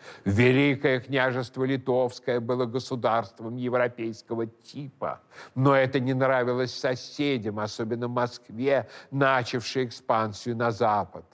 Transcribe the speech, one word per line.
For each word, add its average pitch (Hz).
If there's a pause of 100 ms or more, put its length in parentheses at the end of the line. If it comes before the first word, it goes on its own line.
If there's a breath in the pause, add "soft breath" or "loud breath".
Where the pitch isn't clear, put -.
(240 loud breath)
"Великое 127
княжество 127
Литовское 127
было 123
государством 113
европейского 120
типа, 113 (340 loud breath)
но 135
это 135
не 131
нравилось 127
соседям, 127
особенно 117
Москве, 123 (240 loud breath)
начавшей 131
экспансию 113
на 117
запад. 101